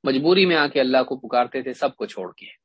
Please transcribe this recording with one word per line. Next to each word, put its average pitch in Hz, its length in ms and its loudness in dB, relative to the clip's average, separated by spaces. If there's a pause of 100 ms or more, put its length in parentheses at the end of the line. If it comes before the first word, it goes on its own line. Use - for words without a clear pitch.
مجبوری 156 420 2
میں 175 100 2
آ 147 100 2
کے 143 140 0
اللہ 131 220 2
کو 127 140 -4
پکارتے 123 460 -2
تھے 127 100 -8
سب 131 240 -4
کو 107 100 -6
چھوڑ 92 260 -12
کے - 140 -20 (180)